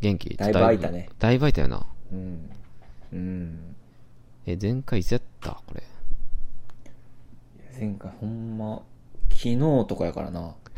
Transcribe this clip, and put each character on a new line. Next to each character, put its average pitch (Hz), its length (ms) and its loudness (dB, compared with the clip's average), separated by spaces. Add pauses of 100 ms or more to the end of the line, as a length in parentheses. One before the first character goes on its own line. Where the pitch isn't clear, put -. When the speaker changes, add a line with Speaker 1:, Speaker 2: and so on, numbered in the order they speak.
Speaker 1:
元 101 160 2
気？ - 220 -6
Speaker 2:
だ 101 100 0
い 107 60 2
ぶ 92 60 4
空 113 120 6
い 104 60 2
た 85 120 -4
ね。 87 280 -8
Speaker 1:
だ 113 140 4
い - 20 6
ぶ 127 60 0
空 147 100 4
い - 20 10
た - 80 4
よ - 80 6
な。 - 180 2 (240)
Speaker 2:
う 95 40 -4
ん。 87 360 -8 (640)
う - 40 -10
ん。 87 600 -8 (720)
Speaker 1:
え、 87 120 -4
前 110 220 -2
回 107 200 0
い 87 40 0
つ - 80 4
や 123 60 4
っ - 40 -2 (200)
た？ - 80 -8
こ - 140 -12 (100)
れ。 - 80 -8
Speaker 2:
い - 20 -8 (1900)
や、 127 40 -16
前 107 180 -6
回 92 140 -12 (120)
ほ 104 40 -8
ん 113 300 -8
ま、 110 260 -8 (460)
昨 - 200 8
日 120 100 4 (280)
と 95 100 -6
か 90 100 -2
や 82 80 -4
か - 80 -8
ら - 80 -10
な。 85 240 -10 (240)